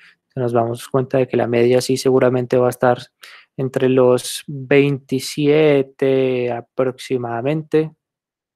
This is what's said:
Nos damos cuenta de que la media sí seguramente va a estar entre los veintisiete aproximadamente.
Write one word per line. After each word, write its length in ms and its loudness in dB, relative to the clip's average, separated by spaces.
Nos 160 -2
damos 360 -2
cuenta 300 -2
de 80 2
que 100 -4
la 100 0
media 340 2
sí 160 -2
seguramente 600 2
va 120 2
a 20 2
estar 280 0
entre 320 -2
los 580 2
veintisiete 2000 0
aproximadamente. 1400 -4